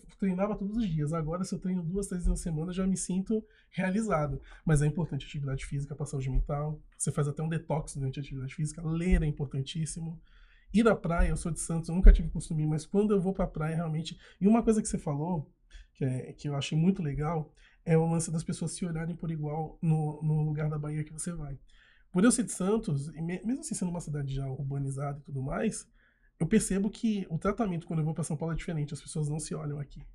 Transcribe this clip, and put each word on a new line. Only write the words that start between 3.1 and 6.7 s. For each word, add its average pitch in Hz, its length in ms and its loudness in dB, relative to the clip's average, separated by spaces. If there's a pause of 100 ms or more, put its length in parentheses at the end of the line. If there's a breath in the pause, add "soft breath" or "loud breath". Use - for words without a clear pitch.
realizado. 180 680 0 (240 loud breath)
Mas 151 180 6
é 147 40 4
importante 151 380 -2
a - 40 -16
atividade 135 380 -6
física 143 280 -6
pra 143 120 -8
saúde 135 240 -4
mental. 151 500 0 (160)